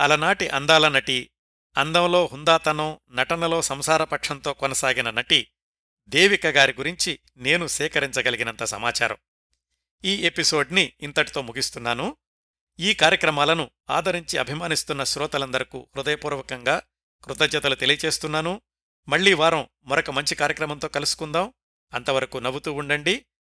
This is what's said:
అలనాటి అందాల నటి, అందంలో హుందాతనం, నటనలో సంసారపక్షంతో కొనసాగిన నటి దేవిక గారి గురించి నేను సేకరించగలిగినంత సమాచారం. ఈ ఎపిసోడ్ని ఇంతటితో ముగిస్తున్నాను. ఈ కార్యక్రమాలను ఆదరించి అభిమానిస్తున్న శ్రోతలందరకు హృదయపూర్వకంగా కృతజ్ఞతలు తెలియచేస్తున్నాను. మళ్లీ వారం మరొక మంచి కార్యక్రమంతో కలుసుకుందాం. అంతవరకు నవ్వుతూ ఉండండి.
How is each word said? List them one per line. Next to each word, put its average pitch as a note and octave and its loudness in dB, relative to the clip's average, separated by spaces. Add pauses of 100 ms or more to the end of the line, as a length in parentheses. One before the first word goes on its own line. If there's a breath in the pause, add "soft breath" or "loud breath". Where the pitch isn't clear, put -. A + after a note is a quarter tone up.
అలనాటి D3+ 4
అందాల D3+ 4
నటి, C3+ 0 (460)
అందంలో F3 2
హుందాతనం, D#3 0 (120)
నటనలో E3 0
సంసారపక్షంతో C#3+ -2
కొనసాగిన C3 -2
నటి A#2+ 0 (600)
దేవిక E3+ 4
గారి C3+ 6
గురించి D#3+ -6 (180)
నేను D3+ 0
సేకరించగలిగినంత B2 -2
సమాచారం. A2 -4 (880)
ఈ F#3+ -2
ఎపిసోడ్ని D#3+ 0
ఇంతటితో C#3+ -2
ముగిస్తున్నాను. A#2+ -6 (640)
ఈ G3+ 0
కార్యక్రమాలను D#3 2 (200)
ఆదరించి E3+ -2
అభిమానిస్తున్న C#3+ -4
శ్రోతలందరకు C3 -4
హృదయపూర్వకంగా C#3 -2 (420)
కృతజ్ఞతలు C#3+ 0
తెలియచేస్తున్నాను. D#3 -2 (460)
మళ్లీ F3+ 4
వారం D#3+ 2 (160)
మరొక C#3+ 0
మంచి C#3 -2
కార్యక్రమంతో D3 -2
కలుసుకుందాం. D#3 -2 (420)
అంతవరకు C3 -2
నవ్వుతూ C3 -6
ఉండండి. D3 -2 (140)